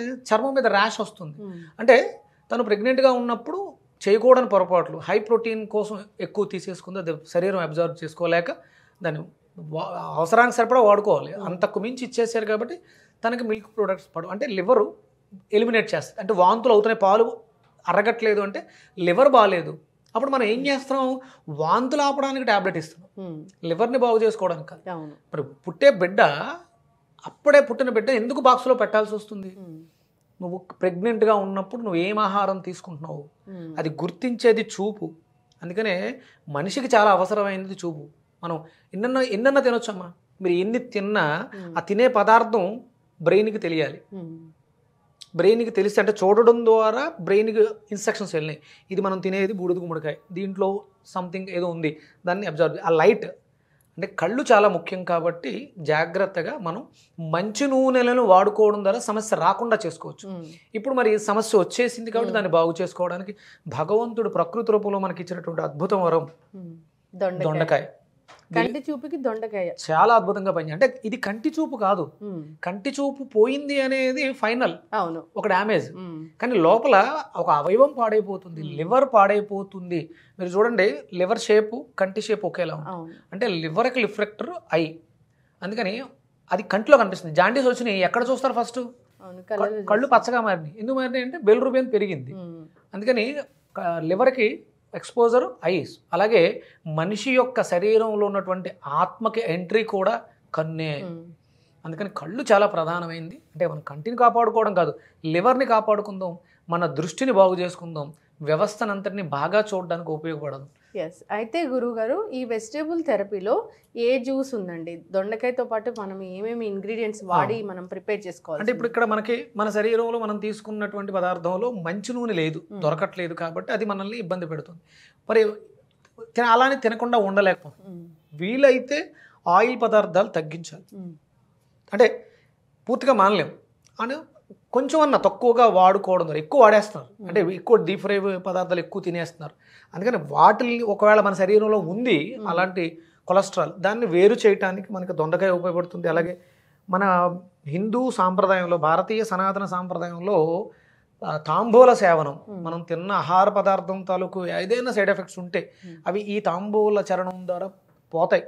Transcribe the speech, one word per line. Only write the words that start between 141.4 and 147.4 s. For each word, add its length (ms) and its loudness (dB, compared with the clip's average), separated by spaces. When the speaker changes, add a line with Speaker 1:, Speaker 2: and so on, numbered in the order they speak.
Speaker 1:
ఉంది 600 -2
Speaker 2:
మ్మ్. 100 -10
Speaker 1:
అలాంటి 500 -2
కొలెస్ట్రాల్, 500 2
దాన్ని 280 -2
వేరు 300 6
చేయటానికి 460 0
మనకి 200 -8
దొండకాయ 380 0
ఉపయోగపడుతుంది. 580 -2
అలాగే 320 -2
మన 460 2